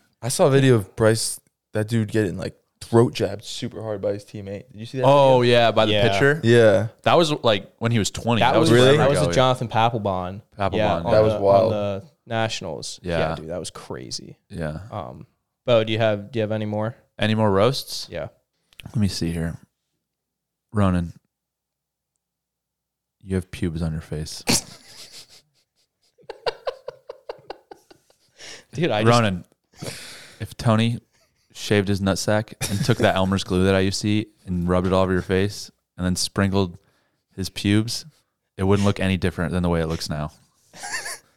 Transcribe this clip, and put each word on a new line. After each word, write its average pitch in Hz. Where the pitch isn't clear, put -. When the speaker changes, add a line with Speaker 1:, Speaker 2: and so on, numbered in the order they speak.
Speaker 1:
I -
saw 170
a -
video 135
of 101
Bryce, 113
that 107
dude 110
getting, 104
like, -
throat 117
jabbed 101
super -
hard 107
by 101
his 101
teammate. 98
Did 101
you 110
see 131
that 127
Speaker 2:
Oh, 135
Speaker 1:
video? 120
Speaker 2:
yeah, 117
by 110
the 104
Speaker 3:
Yeah. 104
Speaker 2:
pitcher? 135
Speaker 1:
Yeah. 113
Speaker 2:
That 120
was, 165
like, 104
when 113
he 117
was 95
twenty. 113
Speaker 3:
That 117
Speaker 2:
That -
was -
Speaker 3:
was, 120
Speaker 1:
Really? 135
Speaker 2:
forever -
Speaker 3:
that -
was -
Speaker 2:
ago. -
Speaker 3:
with -
Jonathan 127
Papelbon. 104
Speaker 2:
Papelbon, 98
Speaker 3:
Yeah, 110
Speaker 2:
yeah. 107
Speaker 3:
on -
Speaker 1:
That 110
was 110
Speaker 3:
the, 104
Speaker 1:
wild. 98
Speaker 3:
on 104
the -
Nationals. 107
Speaker 2:
Yeah. 85
Speaker 3:
Yeah, 80
dude, 78
that 85
was 82
crazy. -
Speaker 2:
Yeah. 78
Speaker 3:
Um, 76
Bo, 117
do 110
you 107
have, 107
do 113
you -
have 104
any 107
more? 107
Speaker 2:
Any 107
more 110
roasts? 107
Speaker 3:
Yeah. 80
Speaker 2:
Let -
me 104
see 85
here. 82
Ronan, 90
you 98
have 92
pubes 82
on 80
your 80
face. -
Speaker 3:
<laughs> -
Dude, 147
I 107
just 113
Speaker 2:
Ronan, 104
if -
Tony 113
shaved 104
his 98
nutsack 101
and 101
took 120
that 98
Elmer's 95
glue 92
that 98
I 95
used 95
to 107
eat 104
and 87
rubbed 90
it 92
all 95
over 92
your 90
face 98
and 92
then 90
sprinkled 98
his 95
pubes, 107
it 98
wouldn't 101
look 98
any 95
different 85
than 90
the 87
way 85
it 80
looks 80
now. 76
It -